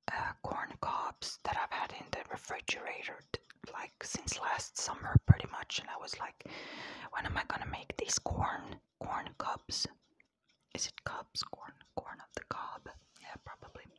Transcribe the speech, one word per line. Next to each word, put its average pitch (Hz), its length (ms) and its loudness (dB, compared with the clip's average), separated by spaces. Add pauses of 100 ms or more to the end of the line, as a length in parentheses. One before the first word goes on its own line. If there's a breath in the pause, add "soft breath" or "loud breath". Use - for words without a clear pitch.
(100)
uh, - 220 0 (100)
corn - 260 -2 (120)
cobs - 600 -2
that - 180 2
I've - 100 0
had - 280 -2
in - 120 -10
the - 80 0 (120)
refrigerator, - 880 -4 (140)
t-, - 60 -2 (340)
like, - 200 -6 (100)
since - 360 -2
last - 380 0
summer - 380 0 (100)
pretty - 260 12
much, - 280 -2
and - 100 -6
I - 120 -6
was - 180 -6
like, - 260 -6 (680 loud breath)
When - 140 -2
am - 120 2
I - 100 2
gonna - 240 -2
make - 260 -6
these - 220 4
corn, - 600 2 (200)
corn - 380 0
cobs? - 500 0 (880)
Is - 140 2
it - 160 -8
cobs? - 400 -4
Corn, - 300 -8 (220)
corn - 240 -6
on - 160 -14
the - 140 -2
cob? - 320 -4 (400)
Yeah, - 140 -12 (100)
probably. - 400 -14 (140)